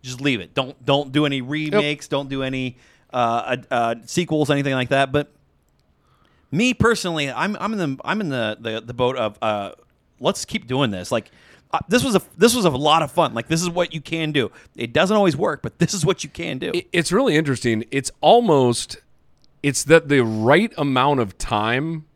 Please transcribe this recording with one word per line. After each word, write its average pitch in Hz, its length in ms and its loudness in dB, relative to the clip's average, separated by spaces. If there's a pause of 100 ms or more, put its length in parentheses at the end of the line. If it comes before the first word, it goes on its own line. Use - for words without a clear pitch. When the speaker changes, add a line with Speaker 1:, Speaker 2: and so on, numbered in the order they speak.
Speaker 1:
Just 127 180 -12
leave 135 180 0
it. 85 140 -12
Don't, 127 320 -6
don't 139 260 0
do 151 140 2
any 139 160 -2
remakes. 151 640 -2
Speaker 2:
Yep. - 60 -20
Speaker 1:
Don't 139 180 -4
do 135 140 -4
any, 131 340 -6 (340)
uh, - 60 -10
uh, 120 560 -2
uh, 117 220 0 (100)
sequels, 156 460 -2
anything 143 240 0
like 123 140 -2
that. 135 220 2
But 147 200 -2 (1200)
me 233 220 2
personally, 175 580 0
I'm, 165 280 -4
I'm 214 140 -4
in 208 60 -4
the, 139 260 -4
I'm 202 160 -2
in 175 80 -4
the, 113 300 -4
the, 113 220 -6
the 117 120 -14
boat 127 240 0
of, 110 240 -2
uh, 104 300 -4 (480)
let's 165 260 -2
keep - 220 -8
doing 127 220 0
this. 90 220 -8
Like, 113 200 -4 (400)
uh, - 80 -2 (100)
this 240 140 4
was 247 120 -2
a, 180 60 2 (160)
this 226 180 4
was 220 100 0
a 165 40 4
lot 151 320 2
of 147 100 -4
fun. 143 220 0
Like, 113 140 -6
this 165 140 0
is 175 80 -2
what 170 240 -4
you 160 60 -8
can 160 320 -6
do. 131 200 0 (240)
It 120 180 -8
doesn't 190 240 2
always 185 180 4
work, 151 260 -2
but - 180 -10
this 170 140 2
is 175 120 -4
what 180 180 0
you 143 60 -12
can 170 300 -8
do. 165 140 -6
Speaker 2:
It, 170 200 -6
it's 170 180 0
really 214 240 2
interesting. 123 560 0
It's 135 200 -4 (100)
almost, 151 760 4 (680)
it's 139 220 -2
that 160 220 6
the 139 160 4
right 120 540 2
amount 139 420 2
of 104 200 -2
time 127 680 -2 (100)